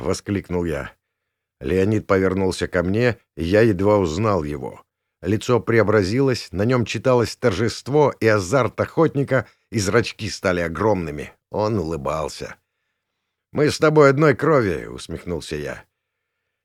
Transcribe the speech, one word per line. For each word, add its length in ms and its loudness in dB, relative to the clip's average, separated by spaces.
воскликнул 640 -4
я. 260 -6
Леонид 460 0
повернулся 600 0
ко 140 0
мне, 340 0
и 100 -6
я 180 4
едва 340 4
узнал 480 0
его. 400 -10
Лицо 360 0
преобразилось, 920 2
на 140 0
нем 180 2
читалось 520 0
торжество 840 0
и 60 2
азарт 520 2
охотника, 680 0
и 80 -4
зрачки 500 -2
стали 320 -2
огромными. 720 -2
Он 280 -2
улыбался. 800 -6
«Мы 180 0
с 80 -4
тобой 320 6
одной 260 4
крови», 480 0
усмехнулся 720 -10
я. 280 -10